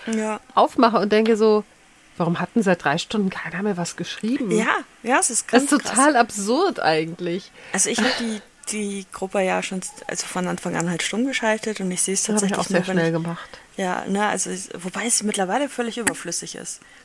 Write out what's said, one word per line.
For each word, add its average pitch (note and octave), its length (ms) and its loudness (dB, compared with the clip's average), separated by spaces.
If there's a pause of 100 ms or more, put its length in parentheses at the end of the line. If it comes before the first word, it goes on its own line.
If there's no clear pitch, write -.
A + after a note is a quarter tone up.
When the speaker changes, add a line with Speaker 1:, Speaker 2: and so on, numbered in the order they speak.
(140)
Speaker 1:
Ja. G#3+ 240 -2 (160)
Speaker 2:
aufmache A3+ 440 4
und G#3 120 2
denke A3 260 6
so, G#3+ 280 6 (540)
warum E3+ 200 2
hat F3+ 160 -4
denn A#3 80 4
seit F3+ 220 2
drei D3 140 2
Stunden G3 320 -2
keiner E3+ 320 -8
mehr G#3 140 0
was F3 200 -4
geschrieben? A3 560 -4
Speaker 1:
Ja, A#3+ 240 2 (260)
ja, B3 160 2
es F#4 120 2
ist - 160 -2
Speaker 2:
Das - 140 -4
Speaker 1:
ganz C#4+ 120 2
Speaker 2:
ist C#4+ 100 4
Speaker 1:
krass. - 140 -4
Speaker 2:
total C#4 200 6
absurd A#3 640 2
eigentlich. E3+ 680 -2 (220)
Speaker 1:
Also - 180 0
ich A3+ 80 0
hab B3+ 200 2
die, A3 220 -4 (300)
die G3+ 420 -6
Gruppe G3 280 -4
ja F#3 240 2
schon, F#3+ 160 -6 (260)
also - 200 -6
von F3+ 200 -4
Anfang F3 300 -4
an E3 120 0
halt F3 140 -4
stumm A#3 240 -2
geschaltet A3 540 -2
und F#3 100 -2
ich F3+ 120 -2
seh's F#3+ 220 0
Speaker 2:
Das G#3+ 120 0
hab G#3 80 2
ich G3 80 0
Speaker 1:
tatsächlich - 80 0
Speaker 2:
auch F3 80 -2
sehr F#3 120 2
Speaker 1:
nur, F3+ 80 -4
wenn F#3 60 -2
Speaker 2:
schnell E3 140 4
Speaker 1:
ich E3 40 2 (120)
Speaker 2:
gemacht. - 340 -10 (180)
Speaker 1:
Ja, F3+ 300 -4
ne, G3+ 220 0
also F#3 220 -2
ich, F#3 180 -8 (100)
wobei F#3 280 -6
es A#3 180 0
mittlerweile G#3 440 0
völlig A#3 300 -6
überflüssig F3 560 -6
ist, - 260 -14 (240)